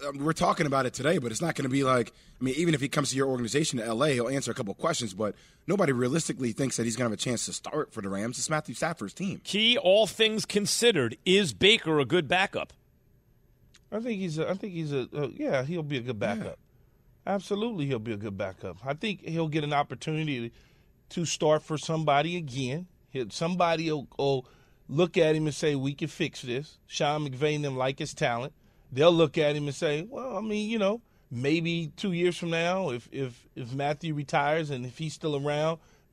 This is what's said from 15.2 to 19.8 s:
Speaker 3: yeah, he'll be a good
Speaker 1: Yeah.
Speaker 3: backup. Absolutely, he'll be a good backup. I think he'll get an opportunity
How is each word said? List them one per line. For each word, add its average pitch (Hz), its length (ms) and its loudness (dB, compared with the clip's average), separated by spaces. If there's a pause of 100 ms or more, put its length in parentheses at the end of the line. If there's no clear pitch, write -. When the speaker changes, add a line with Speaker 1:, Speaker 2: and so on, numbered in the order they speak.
Speaker 3:
yeah, 196 300 0
he'll 165 180 -4
be 143 160 -2
a - 20 -2
good 120 180 -6
Speaker 1:
Yeah. 107 160 0
Speaker 3:
backup. 98 240 -8 (680)
Absolutely, 202 580 -2
he'll 135 140 -2
be 110 160 -4
a - 20 -6
good 101 220 -8
backup. 95 480 -6
I 143 80 -2
think 202 340 -6
he'll 165 200 -2
get 151 160 -2
an 147 100 -2
opportunity 143 760 -2 (600)